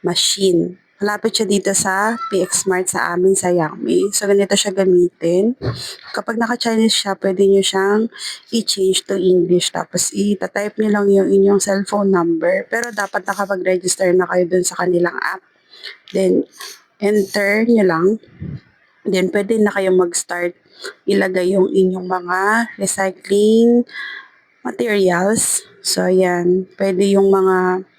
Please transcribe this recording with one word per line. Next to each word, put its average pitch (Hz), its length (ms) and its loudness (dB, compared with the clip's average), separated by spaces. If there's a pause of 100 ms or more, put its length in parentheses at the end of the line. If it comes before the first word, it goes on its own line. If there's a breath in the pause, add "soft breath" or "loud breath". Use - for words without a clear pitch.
Machine. 180 720 0 (240)
Malapit 208 400 -4
siya 220 80 -2
dito 196 240 0
sa 202 560 -2
P 185 160 -2
X - 240 -4
Mart 185 240 -2
sa 175 240 -4
amin 190 240 2
sa 180 160 0
Yangmei. 180 560 -2
So, 202 160 -4
ganito 202 320 0
siya 202 160 -4
gamitin. 180 800 2 (560 loud breath)
Kapag 214 240 -6
naka-Chinese 226 720 0
siya, 196 80 -4
pwede 196 320 0
nyo 196 160 4
siyang 202 480 0 (400 loud breath)
i-change 190 560 0
to 196 80 -4
English. 180 560 2
Tapos, 175 400 -6
itatype 202 720 -4
nyo 208 160 2
lang 202 160 2
yung 196 160 4
inyong 196 320 4
cellphone 202 480 0
number. 170 560 0
Pero 233 240 -6
dapat 202 320 -6
nakapag-register 185 960 -2
na 180 80 2
kayo 180 240 0
dun 180 160 0
sa - 160 -6
kanilang 175 320 0
app. - 320 -8 (640 loud breath)
Then, 185 400 0 (480 loud breath)
enter 202 720 0
nyo 220 160 4
lang. 170 200 0 (1000 loud breath)
Then, 185 240 -2
pwede 208 320 0
na 208 80 4
kayo 190 240 0
mag-start 175 640 -2 (480 loud breath)
ilagay 190 480 0
yung 190 160 2
inyong 185 400 0
mga 180 300 -4 (340)
recycling 214 1120 2 (800 loud breath)
materials. 196 960 0 (160)
So, 185 320 -2
ayan. 185 640 2
Pwede 196 400 0
yung 196 160 4
mga 185 560 2 (120)